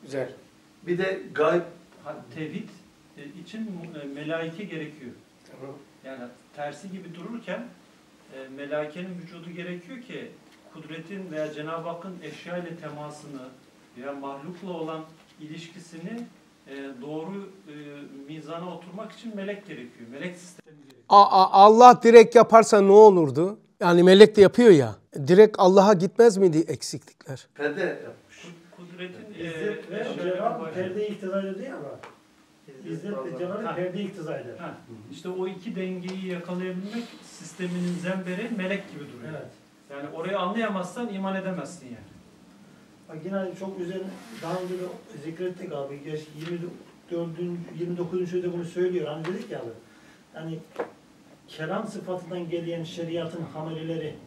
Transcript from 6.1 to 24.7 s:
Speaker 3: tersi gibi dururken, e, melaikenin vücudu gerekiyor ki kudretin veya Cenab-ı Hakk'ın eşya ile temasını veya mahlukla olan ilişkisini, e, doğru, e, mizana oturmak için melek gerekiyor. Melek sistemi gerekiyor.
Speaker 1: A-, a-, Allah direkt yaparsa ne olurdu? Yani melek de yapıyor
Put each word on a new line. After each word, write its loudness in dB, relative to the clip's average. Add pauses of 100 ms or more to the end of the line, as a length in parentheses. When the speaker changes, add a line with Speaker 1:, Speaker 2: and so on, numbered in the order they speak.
Speaker 3:
tersi -12
gibi -16
dururken, -12 (680)
e, -16
melaikenin -8 (140)
vücudu -18
gerekiyor -14
ki -16 (420)
kudretin -14
veya -6
Cenab-ı -10
Hakk'ın -12 (100)
eşya -12
ile -10
temasını -16 (560)
veya -12
mahlukla -14
olan -8 (380)
ilişkisini, -14 (460)
e, -18 (280)
doğru, -12 (180)
e, -20 (600)
mizana -12
oturmak -16
için -16
melek -10
gerekiyor. -18
Melek -12
sistemi -20
gerekiyor. -20
Speaker 1:
A-, 8 (140)
a-, 2
Allah 12
direkt 12
yaparsa 8
ne 6
olurdu? 8 (200)
Yani 6
melek 10
de 10
yapıyor 8